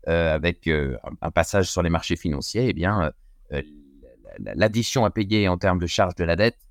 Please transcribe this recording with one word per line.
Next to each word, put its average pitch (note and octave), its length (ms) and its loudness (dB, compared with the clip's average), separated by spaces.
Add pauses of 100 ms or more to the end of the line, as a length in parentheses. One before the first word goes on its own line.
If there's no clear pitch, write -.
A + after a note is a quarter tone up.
euh, E2 260 2
avec, D#2+ 340 -2
euh, D2 360 0
un, - 240 -8
un D#2+ 40 -4
passage F2+ 380 2
sur F2 140 0
les E2+ 60 2
marchés E2 260 0
financiers, F2+ 540 -2
eh - 40 -2
bien, F#2 280 0
euh, D#2 100 0 (400)
euh, C#2 100 -4 (760)
la, G1+ 140 -10
la, G#1 40 -10
l'addition A2 480 0
à G#2 60 4
payer G#2 400 2
en F2+ 80 2
termes F2+ 220 2
de F2 80 -2
charge F2+ 280 0
de F2+ 80 -2
la E2+ 140 2
dette A2 200 2 (140)